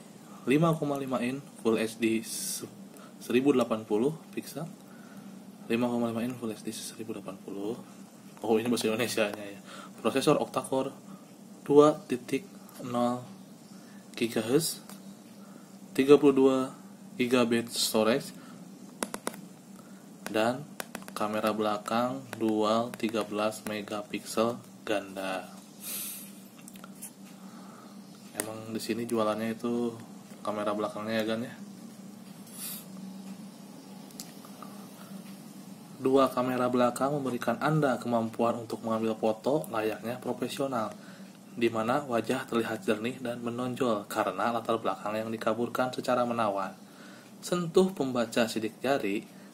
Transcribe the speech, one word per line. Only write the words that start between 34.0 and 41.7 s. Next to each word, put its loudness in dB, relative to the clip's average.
Dua 6
kamera 2
belakang 4
memberikan 0
Anda 4
kemampuan 2
untuk -6
mengambil 2
foto 2
layaknya -2
profesional, -2
di 4
mana 2